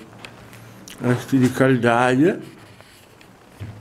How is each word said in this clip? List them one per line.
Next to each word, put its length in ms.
resti 380
di 120
caldaie. 1040